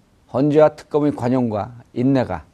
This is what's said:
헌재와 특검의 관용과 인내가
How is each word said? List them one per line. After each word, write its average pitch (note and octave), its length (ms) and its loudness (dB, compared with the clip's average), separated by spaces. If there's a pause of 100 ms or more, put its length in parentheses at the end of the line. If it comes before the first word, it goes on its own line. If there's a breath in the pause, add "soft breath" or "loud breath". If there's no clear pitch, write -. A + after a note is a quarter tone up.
(340)
헌재와 D3 380 4
특검의 D3 440 -2
관용과 A#2+ 580 -2 (200)
인내가 B2 600 -2